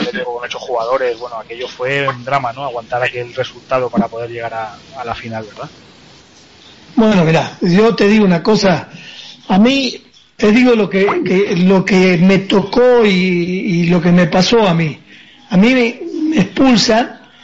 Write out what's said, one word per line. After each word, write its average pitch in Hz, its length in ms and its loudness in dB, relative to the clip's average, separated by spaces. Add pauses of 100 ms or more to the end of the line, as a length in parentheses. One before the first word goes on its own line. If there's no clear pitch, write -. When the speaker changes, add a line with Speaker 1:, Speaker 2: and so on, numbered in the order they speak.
Speaker 1:
Atlético 120 280 -8
con 120 100 -10
ocho 120 140 -12
jugadores. 120 600 -4
Bueno, 120 200 -12
aquello 120 300 -12
fue 139 400 -4
un 123 160 -8
drama, 131 280 -4
¿no? 135 120 -10
Aguantar 120 380 -6
aquel 123 320 -6
resultado 127 540 -4
para 113 200 -2
poder 117 220 -10
llegar 117 240 -10
a, 110 200 -10 (240)
a 120 60 -10
la 113 100 -8
final, 110 320 -12
¿verdad? 131 240 -16 (1300)
Speaker 2:
Bueno, 214 280 4
mirá, 160 380 0
yo 208 320 2
te 208 140 2
digo 214 160 4
una 170 180 2
cosa. 196 460 0 (600)
A 190 100 2
mí, 254 380 2 (400)
te 208 160 2
digo 247 220 4
lo 208 160 0
que, 190 160 0 (180)
que, 196 320 0
lo 185 280 2
que 185 340 2
me 190 220 4
tocó 240 640 2
y, 208 60 4
y 180 760 -2
lo 175 140 2
que 175 120 2
me 180 140 4
pasó 196 400 2
a 175 80 2
mí. 160 240 -2 (520)
A 190 60 0
mí 233 180 4
me, 240 260 0 (300)
me 320 120 0
expulsan 240 760 0 (240)